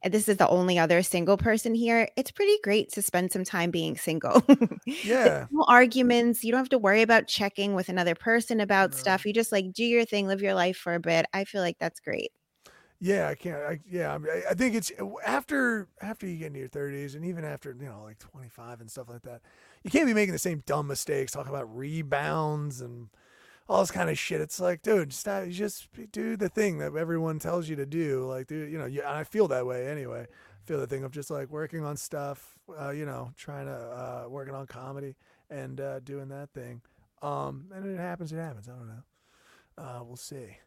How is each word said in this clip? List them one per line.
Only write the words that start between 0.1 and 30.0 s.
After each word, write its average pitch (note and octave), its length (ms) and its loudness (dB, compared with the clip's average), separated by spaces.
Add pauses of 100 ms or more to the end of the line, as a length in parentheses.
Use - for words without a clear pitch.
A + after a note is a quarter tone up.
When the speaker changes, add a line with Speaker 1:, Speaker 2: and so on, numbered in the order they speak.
Speaker 1:
this G#3+ 160 2
is G3+ 100 4
the F#3+ 120 6
only F3+ 300 4
other E3+ 240 6
single F3+ 340 4
person A3+ 380 2
here, A#3 320 4 (100)
it's C4+ 140 -2
pretty G4+ 320 4
great G#3 300 2
to G3+ 100 -4
spend F3+ 280 0
some F#3 120 -2
time F3 260 0
being D#3+ 280 -2
single. D#3+ 500 4
<laughs> - 400 6
Speaker 2:
Yeah. B3+ 360 2
Speaker 1:
There's C#3 280 -2
no D4+ 160 2
arguments. A#3+ 760 6
You A3+ 80 0
don't B3 100 4
have B3+ 80 -4
to C4+ 100 4
worry G#3 240 6
about A3+ 240 6
checking G3+ 480 0
with F#3 140 -2
another F3 260 2
person A3+ 440 2
about G3 320 4
Speaker 2:
No. - 60 -8
Speaker 1:
stuff. F#3+ 280 2
You G#3 80 0
just, A3+ 180 2
like, F#3+ 220 0
do A3+ 100 -2
your A#3 220 4
thing, G3+ 220 0
live G3 140 0
your G3 140 2
life F3+ 220 2
for E3+ 180 -4
a E3+ 40 0
bit. E3 340 4
I G3 100 0
feel G3 180 -4
like E3+ 180 0
that's E3 200 -6
great. - 320 -6 (680)
Speaker 2:
Yeah, F3+ 260 0
I D3 80 -2
can't. D#3+ 260 -8
I, D3+ 180 -4 (120)
yeah, D#3+ 220 -2
I D3+ 40 -6
mean, D3+ 140 -4
I, F3+ 200 -2
I - 20 2
think A3+ 200 2
it's, A3 180 0 (340)
after, B3 600 0 (140)
after G#3 240 -8
you F3 120 -6
get D#3+ 100 -8
into C#3+ 120 -10
your C3 100 -10
thirties, C#3+ 440 -6
and D#3 120 -10
even E3+ 180 -6
after, C#3+ 340 -10
you C#3 100 -12
know, G#2+ 180 -14
like, G#2+ 140 -20
twenty-five A#2+ 600 -18
and A2+ 100 -18
stuff A#2+ 200 -14
like A#2+ 140 -14
that, A#2+ 180 -16 (420)
you F3+ 80 -8
can't D4+ 160 6
be A#3 60 4
making G#3 180 4
the D#3 80 -2
same D#3+ 260 -2
dumb D3 220 0
mistakes, C#3 460 -2
talking C3+ 200 -8
about A#2 220 -8
rebounds D3 1040 -2
and A#2+ 300 -12 (580)
all F#3 140 4
this F3+ 100 2
kind F3 180 0
of D3 80 0
shit. D#3+ 220 -2
It's D#3 220 -4
like, F3+ 200 0
dude, F#3 300 2
stop, G3 340 -4
you F3 60 -8
just G3+ 400 -6
be, A#3 160 -18
do A3 300 -4
the F#3+ 100 0
thing G3 300 0
that D3 180 -4
everyone E3 420 0
tells D#3+ 300 -2
you D#3 80 -6
to C#3 100 -4
do. C#3+ 440 0
Like, C3 180 -8
do, D3+ 80 -10
you D#3 220 -8
know, C#3+ 80 -6
you, C#3 160 -6
and C#3+ 80 -4
I D3+ 160 -4
feel G#3 240 2
that B2+ 160 2
way B2 240 -4
anyway. B2 320 -8